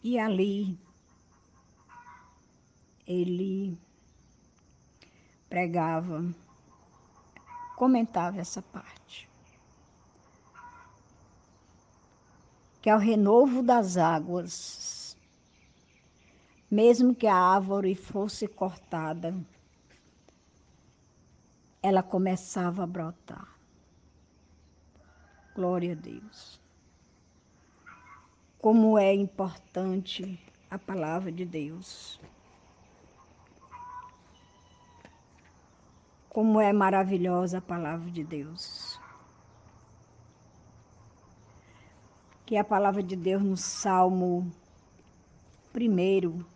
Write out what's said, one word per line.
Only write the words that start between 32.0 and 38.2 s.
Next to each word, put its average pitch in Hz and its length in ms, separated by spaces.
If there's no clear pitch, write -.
Como 214 320
é 208 140
maravilhosa 185 840
a - 20
palavra 165 480
de 170 140